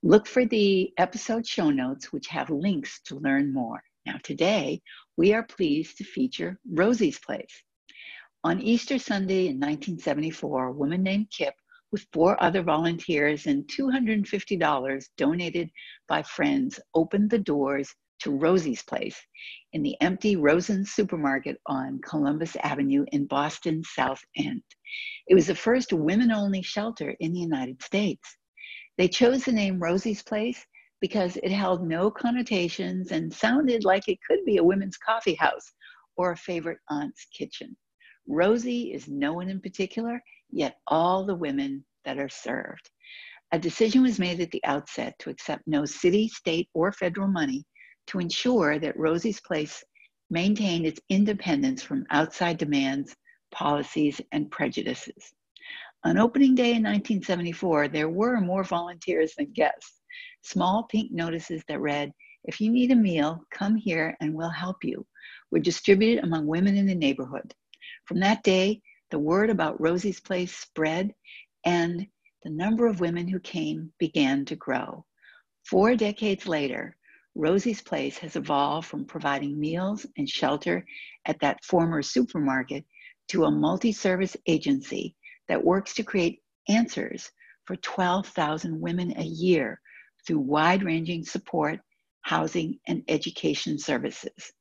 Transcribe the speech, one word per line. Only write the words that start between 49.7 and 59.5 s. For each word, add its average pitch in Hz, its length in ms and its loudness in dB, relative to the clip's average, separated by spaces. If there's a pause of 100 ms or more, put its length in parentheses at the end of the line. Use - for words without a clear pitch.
maintained 180 560 0
its 156 240 -4
independence 180 760 2
from 135 280 -4
outside 160 460 0
demands, 139 560 -2 (380)
policies, 147 720 -2 (100)
and 147 180 -2
prejudices. - 840 -6 (680)
On 170 160 2
opening 254 340 6
day 240 220 4
in 220 80 2
nineteen 208 400 0
seventy-four, 170 640 0
there 151 220 -2
were 220 300 0
more 185 240 0
volunteers 170 720 -2
than 147 180 -4